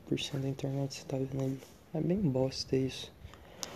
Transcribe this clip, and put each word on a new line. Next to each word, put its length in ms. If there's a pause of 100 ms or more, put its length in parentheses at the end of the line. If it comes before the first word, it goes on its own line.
por 100
cento 240
da 60
internet 460
você 100
tá 120
vendo 260
ali. 180 (340)
É 60
bem 200
bosta 540
isso. 380 (640)